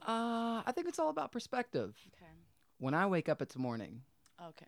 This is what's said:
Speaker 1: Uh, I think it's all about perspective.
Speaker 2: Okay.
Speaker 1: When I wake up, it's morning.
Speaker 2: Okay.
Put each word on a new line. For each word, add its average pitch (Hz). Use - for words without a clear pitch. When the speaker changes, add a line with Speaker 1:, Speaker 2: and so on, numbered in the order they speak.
Speaker 1:
Uh, 226
I 254
think 349
it's 349
all 311
about 302
perspective. 185
Speaker 2:
Okay. 165
Speaker 1:
When 131
I 180
wake 180
up, 151
it's 139
morning. 117
Speaker 2:
Okay. 165